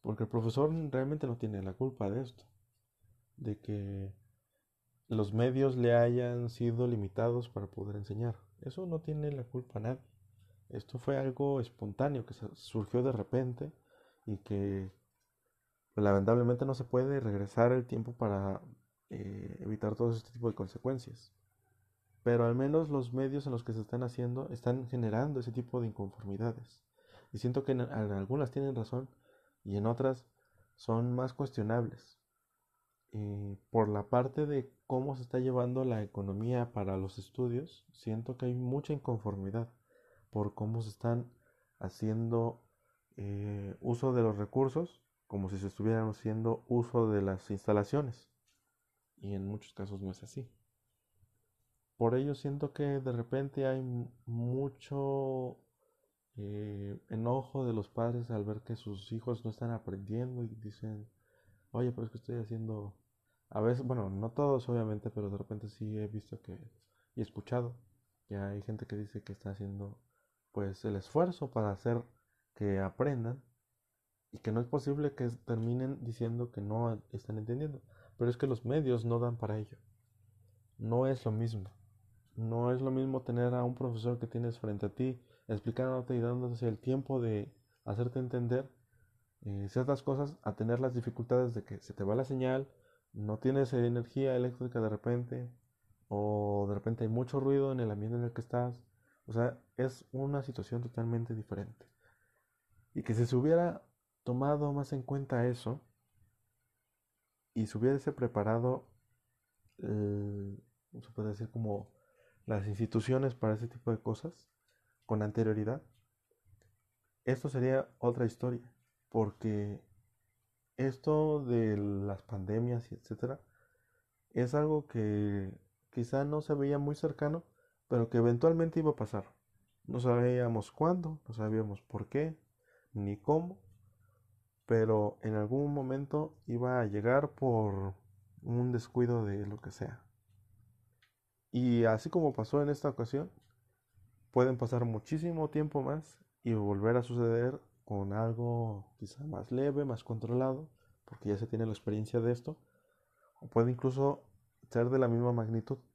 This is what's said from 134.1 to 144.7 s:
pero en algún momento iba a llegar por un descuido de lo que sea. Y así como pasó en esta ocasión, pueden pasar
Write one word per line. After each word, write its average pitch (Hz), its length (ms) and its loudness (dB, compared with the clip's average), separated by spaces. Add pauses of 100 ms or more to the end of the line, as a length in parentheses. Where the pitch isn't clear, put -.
pero 110 560 4
en 110 120 -2
algún 131 400 0
momento 139 600 -2 (100)
iba 123 340 2
a 113 60 2
llegar 117 440 4
por 104 640 2 (480)
un 123 300 0
descuido 120 520 2
de 101 220 -2
lo 104 140 -10
que - 120 -12
sea. - 320 -8 (1500)
Y 120 340 4
así 113 260 4
como 160 240 2
pasó 143 280 2
en 143 60 2
esta 147 200 0
ocasión, 135 420 -2 (1000)
pueden 127 280 6
pasar 120 260 2